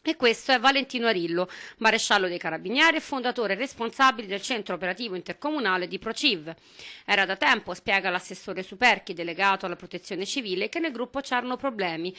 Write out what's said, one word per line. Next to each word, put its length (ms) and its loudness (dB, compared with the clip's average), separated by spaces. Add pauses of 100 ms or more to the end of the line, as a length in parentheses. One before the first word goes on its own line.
E 140 -2
questo 380 4
è 80 6
Valentino 480 2
Arillo, 400 2 (300)
maresciallo 500 4
dei 100 -4
Carabinieri 600 2
e 20 0
fondatore 560 -2
responsabile 720 0
del 120 -4
centro 360 -4
operativo 400 -4
intercomunale 720 -2
di 100 -6
Prociv. 560 -2 (500)
Era 220 4
da 100 -2
tempo, 380 2
spiega 340 0
l'assessore 540 -4
Superchi, 500 2
delegato 540 0
alla 100 -4
protezione 480 -8
civile, 440 -2
che 100 -6
nel 140 -2
gruppo 260 -6
c'erano 380 -2
problemi 640 -4